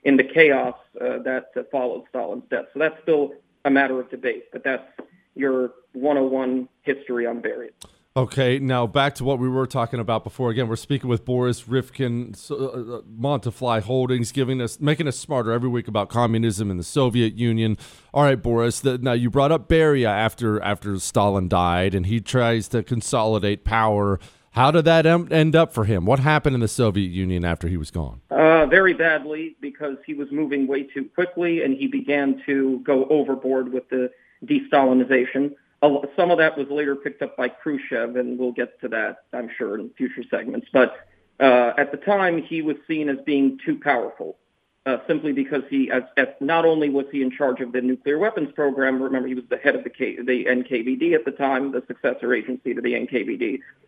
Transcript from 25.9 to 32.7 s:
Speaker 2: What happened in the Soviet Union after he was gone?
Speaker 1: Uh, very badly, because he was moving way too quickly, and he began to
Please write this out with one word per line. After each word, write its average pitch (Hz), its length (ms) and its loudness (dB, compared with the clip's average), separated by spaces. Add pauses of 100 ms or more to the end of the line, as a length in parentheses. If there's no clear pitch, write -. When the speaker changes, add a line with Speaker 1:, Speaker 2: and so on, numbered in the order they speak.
Speaker 2:
What 131 140 4
happened 147 340 2
in 123 80 0
the 110 80 0
Soviet 101 400 0
Union 90 340 0
after 85 240 -2
he 92 80 -2
was 76 160 -6
gone? 65 300 -6 (100)
Speaker 1:
Uh, 156 360 6
very 185 260 4
badly, 151 640 -4
because 139 460 -8
he 156 80 -10
was 139 180 -8
moving 143 360 -2
way 139 160 -2
too 135 300 -10
quickly, 175 500 -2
and 135 120 0
he 139 120 -4
began 139 580 0
to 135 400 0